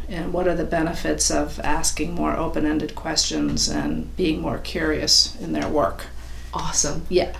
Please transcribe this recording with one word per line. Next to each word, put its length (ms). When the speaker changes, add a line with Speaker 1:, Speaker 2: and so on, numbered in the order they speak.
Speaker 1:
and 240
what 160
are 60
the 100
benefits 640
of 300
asking 540
more 220
open-ended 600
questions 720
and 480
being 240
more 180
curious 800
in 120
their 160
work. 380
Speaker 2:
Awesome. 560
Speaker 1:
Yeah. 300